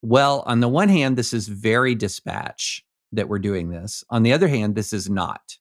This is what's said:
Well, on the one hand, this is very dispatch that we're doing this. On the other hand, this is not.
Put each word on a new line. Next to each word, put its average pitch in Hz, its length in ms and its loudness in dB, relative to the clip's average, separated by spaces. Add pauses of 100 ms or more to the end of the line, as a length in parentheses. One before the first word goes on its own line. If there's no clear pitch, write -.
Well, 139 440 2
on 120 140 2
the 120 100 4
one 175 200 2
hand, 135 280 4
this 120 160 -4
is 107 140 -4
very 113 480 2
dispatch - 880 -8 (280)
that 107 180 -4
we're 101 100 -2
doing 95 300 -2
this. 85 400 -10
On 117 140 2
the 120 100 6
other 170 140 4
hand, 107 280 0
this 107 180 -4
is 98 160 -6
not. - 520 -4